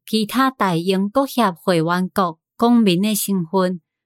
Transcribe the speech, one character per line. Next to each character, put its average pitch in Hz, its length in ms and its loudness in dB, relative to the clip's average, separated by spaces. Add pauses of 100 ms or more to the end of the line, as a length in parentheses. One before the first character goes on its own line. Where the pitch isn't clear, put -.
其 220 180 -2
他 254 260 -2
大 196 260 -2
英 190 340 0
国 269 160 0
协 226 240 0
会 170 320 0
员 175 260 -2
国 175 320 -4 (160)
公 233 220 2
民 190 240 2
的 214 120 0
身 196 300 -2
份 185 380 -2 (240)